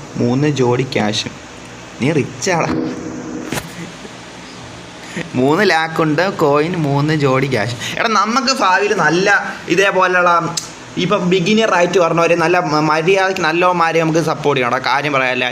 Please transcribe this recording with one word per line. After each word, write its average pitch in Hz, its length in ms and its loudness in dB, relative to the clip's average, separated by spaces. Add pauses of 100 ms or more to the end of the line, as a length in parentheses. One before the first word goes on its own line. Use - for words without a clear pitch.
(200)
മൂന്ന് 127 280 2 (120)
ജോഡി 123 340 2
ക്യാഷും. 107 400 -2 (680)
നീ 123 80 0 (100)
റിച്ചാടാ. 160 520 -2 (2750)
മൂന്ന് 151 300 4
ലാക്ക് 160 340 0
ഉണ്ട് 156 200 2 (200)
കോയിൻ, 151 280 2 (140)
മൂന്ന് 143 280 0 (100)
ജോഡി 131 300 2
ക്യാഷ്. 113 220 -2 (220)
എടാ, 208 100 0 (120)
നമുക്ക് 240 320 0 (100)
ഭാവിയിൽ 196 300 2 (120)
നല്ല 170 240 2 (460)
ഇതേപോലെയുള്ള 185 580 4 (720)
ഇപ്പം 180 180 0 (100)
ബിഗിനർ 208 460 2
ആയിട്ട് 180 260 2
പറഞ്ഞവരെ 165 400 2
നല്ല 175 120 4 (160)
മ-, 151 200 2
മര്യാദയ്ക്ക് 190 560 2
നല്ലവന്മാരെ 165 560 2
നമുക്ക് 156 260 2
സപ്പോർട്ട് 143 280 0
ചെയ്യണം. 123 200 2
എടാ, 127 120 -4
കാര്യം 143 280 0
പറയാല്ല. 127 340 0